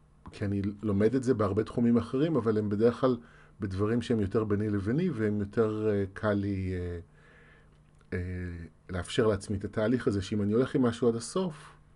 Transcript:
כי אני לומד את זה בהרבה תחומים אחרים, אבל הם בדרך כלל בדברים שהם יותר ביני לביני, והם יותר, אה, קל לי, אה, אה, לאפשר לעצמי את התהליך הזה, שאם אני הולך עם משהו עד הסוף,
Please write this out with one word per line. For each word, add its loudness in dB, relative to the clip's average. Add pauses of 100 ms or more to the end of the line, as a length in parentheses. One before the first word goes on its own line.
(320)
כי -8
אני 0 (200)
לומד 2
את 2
זה 2
בהרבה 2
תחומים 2
אחרים, 0
אבל 2
הם 0
בדרך 2
כלל 2 (420)
בדברים 0
שהם 0
יותר 0
ביני 0
לביני, 0
והם 0
יותר, 0
אה, 2 (100)
קל 0
לי, -2
אה, -6 (1120)
אה, -2 (720)
לאפשר 0
לעצמי 0
את -6
התהליך 0
הזה, 0
שאם -2
אני 0
הולך 2
עם 4
משהו 2
עד 4
הסוף, -6 (180)